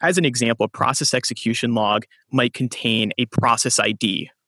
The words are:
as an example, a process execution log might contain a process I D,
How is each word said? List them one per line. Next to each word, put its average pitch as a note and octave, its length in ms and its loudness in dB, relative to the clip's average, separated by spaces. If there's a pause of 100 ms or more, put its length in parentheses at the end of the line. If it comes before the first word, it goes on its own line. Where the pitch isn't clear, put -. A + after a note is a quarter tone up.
as F3 160 2
an E3+ 80 2
example, A#2 400 0
a G#2 40 0
process C#3 440 -2
execution A#2+ 600 -2
log G#2+ 300 0 (260)
might B2 220 2
contain A2+ 640 -2
a B2 80 0
process - 520 2
I G#2+ 120 2
D, G2 380 -2 (180)